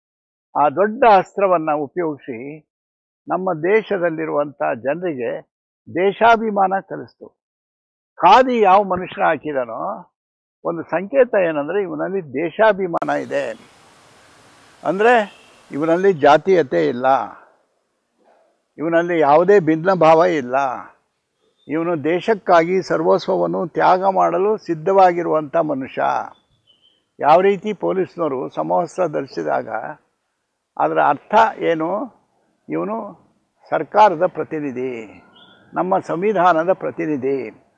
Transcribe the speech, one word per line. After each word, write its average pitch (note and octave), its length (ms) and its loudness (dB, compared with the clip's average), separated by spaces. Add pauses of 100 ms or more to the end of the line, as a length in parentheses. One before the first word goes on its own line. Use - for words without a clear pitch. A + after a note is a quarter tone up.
(600)
ಆ D3+ 80 4
ದೊಡ್ಡ G#3 340 0 (140)
ಅಸ್ತ್ರವನ್ನ F3+ 580 0
ಉಪಯೋಗಿಸಿ D3 840 -8 (680)
ನಮ್ಮ F3+ 260 -4
ದೇಶದಲ್ಲಿರುವಂಥ D#3+ 1080 -2 (140)
ಜನರಿಗೆ D3 680 -6 (480)
ದೇಶಾಭಿಮಾನ G3 880 0
ಕಲಿಸ್ತು. - 680 -18 (760)
ಖಾದಿ B3 380 6
ಯಾವ G3 240 6
ಮನುಷ್ಯನ F3+ 420 -4
ಹಾಕಿದಾನೋ D3 840 -6 (520)
ಒಂದು E3 200 -6
ಸಂಕೇತ A3+ 520 0
ಏನಂದ್ರೆ E3 460 -2
ಇವನಲ್ಲಿ E3+ 440 -6
ದೇಶಾಭಿಮಾನ E3 840 -2
ಇದೆ, C#3 400 -4 (1300)
ಅಂದ್ರೆ, G#3 500 2 (380)
"ಇವನಲ್ಲಿ E3+ 420 0
ಜಾತೀಯತೆ D#3 760 2
ಇಲ್ಲ, B2+ 180 -4 (1700)
ಇವನಲ್ಲಿ E3 420 0
ಯಾವುದೇ E3+ 400 6
ಭಿನ್ನ D#3+ 340 0
ಭಾವ E3 320 6
ಇಲ್ಲ, C3+ 300 -2 (1120)
ಇವನು E3 360 -4
ದೇಶಕ್ಕಾಗಿ F3 800 0
ಸರ್ವಸ್ವವನ್ನು F3 840 -2
ತ್ಯಾಗ E3 360 0
ಮಾಡಲು F#3+ 540 0
ಸಿದ್ಧವಾಗಿರುವಂಥ E3+ 1000 0
ಮನುಷ್ಯ." C#3 480 -4 (1160)
ಯಾವ D3+ 220 6
ರೀತಿ G3+ 320 0
ಪೊಲೀಸ್ನವರು E3 760 -4
ಸಮವಸ್ತ್ರ E3+ 580 -2
ಧರಿಸಿದಾಗ C#3+ 640 -6 (1080)
ಅದರ D#3 240 0
ಅರ್ಥ G#3 560 2
ಏನು? E3+ 480 -2 (640)
ಇವನು G3 440 -8 (560)
ಸರ್ಕಾರದ F3 580 2
ಪ್ರತಿನಿಧಿ, C3 920 -8 (520)
ನಮ್ಮ F#3 260 -2
ಸಂವಿಧಾನದ F3 760 0
ಪ್ರತಿನಿಧಿ C3+ 920 -6 (120)